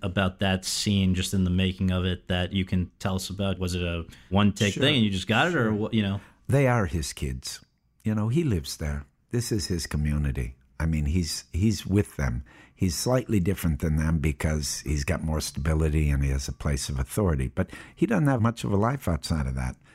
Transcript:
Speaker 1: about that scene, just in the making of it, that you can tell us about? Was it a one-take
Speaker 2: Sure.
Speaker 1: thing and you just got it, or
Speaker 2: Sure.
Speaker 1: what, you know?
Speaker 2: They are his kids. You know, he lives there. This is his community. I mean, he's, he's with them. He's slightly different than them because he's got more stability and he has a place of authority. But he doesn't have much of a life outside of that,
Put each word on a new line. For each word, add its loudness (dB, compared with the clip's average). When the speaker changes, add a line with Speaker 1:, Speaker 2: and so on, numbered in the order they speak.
Speaker 1:
about 0
that 0
scene, 2
just -2
in 2
the 2
making 2
of 0
it, -4
that 0
you 2
can 0
tell -2
us -4
about? -2
Was -2
it -2
a -4
one-take 4
Speaker 2:
Sure. 0
Speaker 1:
thing 4
and 4
you 2
just -4
got 4
it, 0
or 2
Speaker 2:
Sure. 0
Speaker 1:
what, -2
you 4
know? 0
Speaker 2:
They 4
are 2
his -4
kids. -8
You -2
know, 0
he 2
lives -2
there. -4
This -2
is -2
his -2
community. -2
I 0
mean, 0
he's, -2
he's 0
with 2
them. -2
He's 0
slightly 0
different 0
than 0
them 2
because -2
he's -2
got -2
more 0
stability 2
and 2
he 2
has -2
a -8
place -2
of -4
authority. 0
But -2
he 0
doesn't 2
have 2
much 0
of -2
a 2
life 0
outside -2
of -4
that, -4